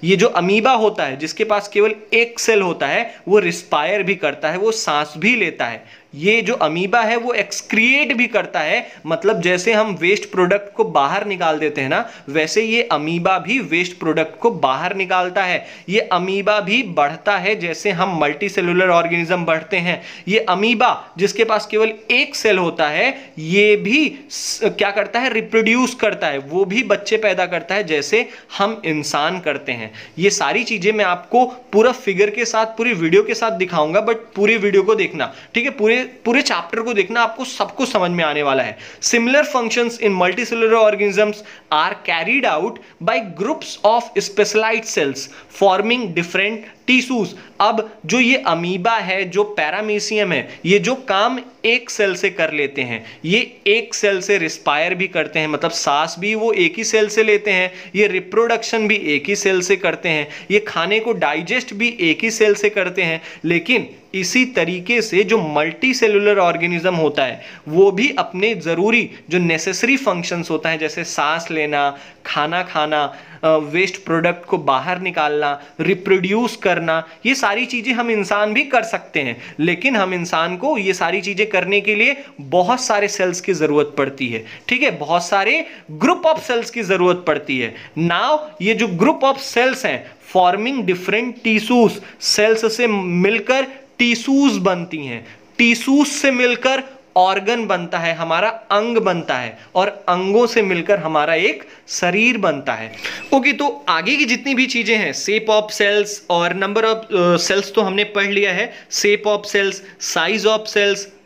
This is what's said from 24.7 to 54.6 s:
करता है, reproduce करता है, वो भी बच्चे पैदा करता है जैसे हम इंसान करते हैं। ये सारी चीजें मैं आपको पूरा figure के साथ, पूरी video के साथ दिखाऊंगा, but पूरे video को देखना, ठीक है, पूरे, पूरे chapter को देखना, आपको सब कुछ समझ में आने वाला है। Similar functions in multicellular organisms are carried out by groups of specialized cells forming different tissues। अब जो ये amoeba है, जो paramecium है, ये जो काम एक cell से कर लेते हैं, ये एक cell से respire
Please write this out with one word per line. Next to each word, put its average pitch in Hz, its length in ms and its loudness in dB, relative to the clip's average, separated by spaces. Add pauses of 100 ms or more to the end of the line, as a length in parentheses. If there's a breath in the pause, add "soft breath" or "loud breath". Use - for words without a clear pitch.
करता 202 300 -2
है, 254 120 -2
reproduce 226 640 2
करता 202 320 0
है, 143 120 -2
वो 151 260 0
भी 202 180 -2
बच्चे 208 340 0
पैदा 185 300 0
करता 170 280 -6
है 208 100 -2
जैसे 160 440 0 (300 loud breath)
हम 214 260 -2
इंसान 156 560 -2
करते 139 320 -4
हैं। 110 200 -8 (260 loud breath)
ये 190 120 4
सारी 185 340 0
चीजें 214 280 -2
मैं 214 120 2
आपको 185 400 2
पूरा 247 480 2
figure 202 380 0
के 233 140 -2
साथ, 220 220 0
पूरी 226 260 -2
video 165 300 4
के 220 120 -2
साथ 226 160 -2
दिखाऊंगा, 180 560 0
but 233 80 2
पूरे 214 420 0
video 202 260 2
को 208 120 4
देखना, 165 400 -4 (200 loud breath)
ठीक 233 100 0
है, 277 60 -2
पूरे, 220 280 2
पूरे 254 440 0
chapter 226 380 -4
को 226 140 -4
देखना, 208 280 0
आपको 226 220 -2
सब - 300 -6
कुछ - 180 -2
समझ 185 180 2
में 175 140 0
आने 147 180 0
वाला 135 200 2
है। 107 160 -6 (240 loud breath)
Similar 247 420 2 (120)
functions 233 460 -2
in 214 80 4 (120)
multicellular 226 600 2
organisms 208 520 2 (400 loud breath)
are 165 200 2 (160)
carried 190 400 0
out 185 220 -2 (320 loud breath)
by 233 160 0 (220)
groups 254 260 -4 (180)
of 226 160 4 (220)
specialized 220 760 0
cells 139 200 -2 (440 loud breath)
forming 202 380 4 (140)
different 185 420 -2 (340 loud breath)
tissues। 254 360 2 (340 loud breath)
अब 214 460 0
जो 202 140 0
ये 254 160 4
amoeba 175 600 -2
है, 190 280 -2
जो 185 200 0
paramecium 208 880 -2
है, 127 340 -4
ये 190 120 4
जो 196 160 0
काम 240 460 -2 (240)
एक 240 260 0
cell 202 240 0
से 185 160 -2
कर 165 220 -2
लेते 139 300 -2
हैं, 117 420 -8
ये 220 320 0 (100)
एक 214 280 2
cell 202 260 0
से 196 180 2
respire 160 560 -2